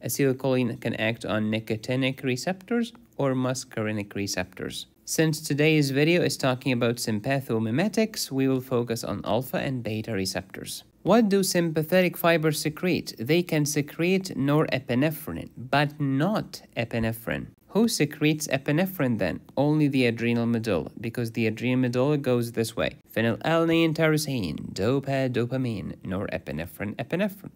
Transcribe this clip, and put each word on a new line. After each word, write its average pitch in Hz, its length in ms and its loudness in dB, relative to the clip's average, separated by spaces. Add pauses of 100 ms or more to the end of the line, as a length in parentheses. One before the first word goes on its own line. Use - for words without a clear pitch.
Acetylcholine 131 800 0
can 113 160 -4
act 113 300 -2
on 107 260 -2
nicotinic 127 720 -2
receptors 190 680 -2 (240)
or 139 160 0
muscarinic 113 800 -4
receptors. - 720 -6 (180)
Since 160 380 0
today's 147 500 4
video 151 300 4
is - 160 0
talking 131 340 0
about 120 240 2
sympathomimetics, 135 1400 -2
we 135 160 2
will 131 140 2
focus 120 420 -2
on 98 220 -4
alpha 123 320 0
and 131 260 -4
beta 110 300 -4
receptors. - 720 -6 (180)
What 214 240 6
do 196 160 4
sympathetic 170 760 2
fibers 160 440 2
secrete? 160 580 -2
They 151 240 2
can 156 220 0
secrete 170 720 -2
norepinephrine, 139 1200 0
but 147 420 0
not 147 640 -2 (160)
epinephrine. 113 720 -4 (240)
Who 226 180 4
secretes 156 580 0
epinephrine 147 720 0
then? 87 220 -2 (140)
Only 147 340 4
the 131 180 4
adrenal 117 380 2
medulla, 110 440 0 (100)
because 117 340 -4
the 113 140 0
adrenal 120 340 0
medulla 127 360 2
goes 123 360 0
this 113 220 -2
way. 78 220 -2 (160)
Phenylalanine, 165 800 2
tyrosine, 151 800 0
dopa, 135 560 0
dopamine, 120 680 -2
norepinephrine, 82 960 -6
epinephrine. 190 600 -4